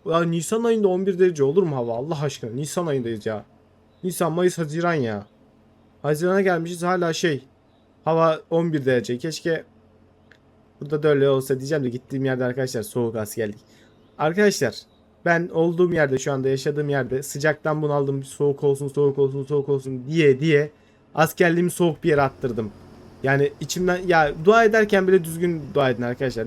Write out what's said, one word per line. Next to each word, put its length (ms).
Ya 160
Nisan 420
ayında 240
on 180
bir 120
derece 260
olur 180
mu 140
hava? 200
Allah 260
aşkına. 280
Nisan 360
ayındayız 400
ya. 180
Nisan, 280
Mayıs, 260
Haziran 360
ya. 320
Hazirana 380
gelmişiz 420
hala 300
şey. 320
Hava 360
on 220
bir 120
derece. 340
Keşke 460
burada 220
da 60
öyle 200
olsa 300
diyeceğim 260
de 40
gittiğim 360
yerde 200
arkadaşlar 380
soğuk 340
askerlik. 420
Arkadaşlar 560
ben 240
olduğum 440
yerde, 260
şu 140
anda 160
yaşadığım 400
yerde 340
sıcaktan 600
bunaldım. 420
Soğuk 400
olsun, 240
soğuk 300
olsun, 260
soğuk 240
olsun 400
diye 320
diye 300
askerliğimi 560
soğuk 340
bir 40
yere 140
attırdım. 480
Yani 380
içimden, 460
ya 260
dua 200
ederken 440
bile 160
düzgün 380
dua 160
edin 120
arkadaşlar. 440